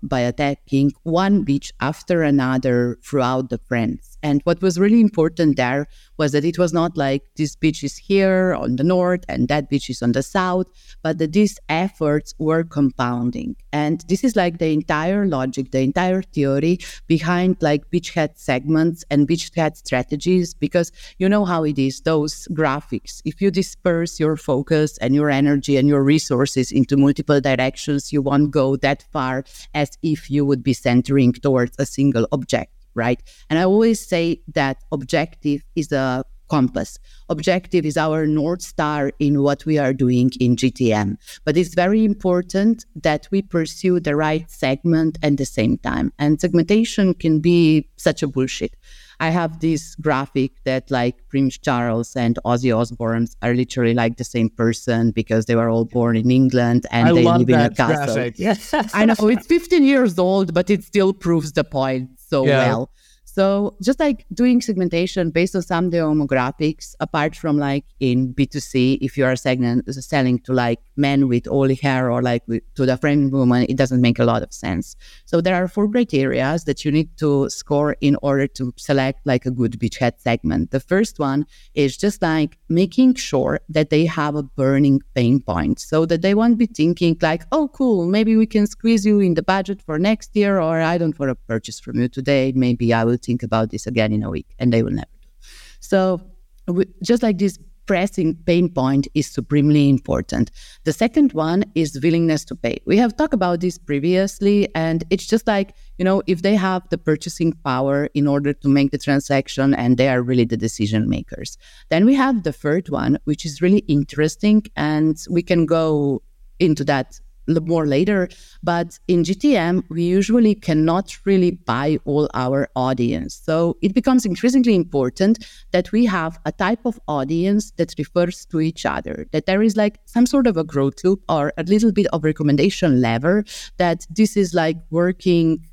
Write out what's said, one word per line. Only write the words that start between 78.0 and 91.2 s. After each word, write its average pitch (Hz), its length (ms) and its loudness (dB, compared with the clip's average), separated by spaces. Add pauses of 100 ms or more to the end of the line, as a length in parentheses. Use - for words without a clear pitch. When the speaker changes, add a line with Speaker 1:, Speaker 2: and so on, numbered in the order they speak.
Speaker 1:
in 143 200 2
order 139 240 0
to 127 320 -8
select, 135 480 -2
like, 131 220 0
a 127 40 -2
good 117 280 -2
beachhead 117 400 -2
segment. 92 500 -2
The 135 100 -2
first 196 380 -2
one 143 300 -2 (260)
is 143 240 0
just, 202 240 -4
like, 160 380 -2 (100)
making 196 460 2
sure 143 520 -2
that 156 220 0
they 160 160 4
have 151 300 -2
a 147 80 -4
burning 135 580 2 (140)
pain 123 240 2
point, 85 400 -2
so 160 260 0
that 165 160 0
they 196 140 2
won't 226 240 2
be 233 80 2
thinking, 170 520 0
like, 165 320 -2
"Oh, 302 180 0
cool, 220 360 0
maybe 214 320 2
we 220 80 4
can 208 220 0
squeeze 226 400 0
you 208 120 4
in 185 140 4
the 156 80 -2
budget 190 400 -2
for 156 160 -6
next 208 380 -2
year," 202 240 2
or, 165 220 0
"I 170 180 0
don't 160 180 -2
want 139 140 -2